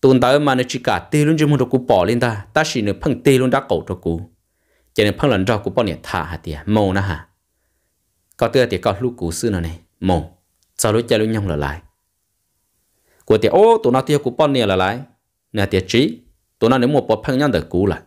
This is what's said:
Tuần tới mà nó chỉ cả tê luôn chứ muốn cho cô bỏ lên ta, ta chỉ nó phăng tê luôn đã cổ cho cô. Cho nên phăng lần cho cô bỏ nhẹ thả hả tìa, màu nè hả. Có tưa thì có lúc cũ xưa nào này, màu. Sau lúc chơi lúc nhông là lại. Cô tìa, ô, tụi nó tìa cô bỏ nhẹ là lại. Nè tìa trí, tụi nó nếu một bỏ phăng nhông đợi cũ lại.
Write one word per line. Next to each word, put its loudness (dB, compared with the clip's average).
Tuần 6
tới 4
mà 2
nó 0
chỉ -8
cả -2
tê 0
luôn 2
chứ 2
muốn 2
cho 0
cô 2
bỏ 2
lên 0
ta, -2
ta 2
chỉ -4
nó -2
phăng -4
tê 4
luôn 2
đã 0
cổ -2
cho -6
cô. -4
Cho 2
nên 0
phăng 0
lần 0
cho 0
cô -6
bỏ 0
nhẹ -4
thả -6
hả -10
tìa, -12
màu 0
nè 0
hả. -6
Có 0
tưa 2
thì -4
có -2
lúc -4
cũ -6
xưa -4
nào -2
này, -10
màu. -2
Sau 0
lúc 0
chơi 2
lúc 0
nhông -2
là -2
lại. -6
Cô 2
tìa, -2
ô, 4
tụi 2
nó 2
tìa 0
cô -4
bỏ 0
nhẹ 0
là 2
lại. 0
Nè -2
tìa 0
trí, 0
tụi 2
nó 4
nếu 2
một 0
bỏ 0
phăng -2
nhông 0
đợi 0
cũ 0
lại. -2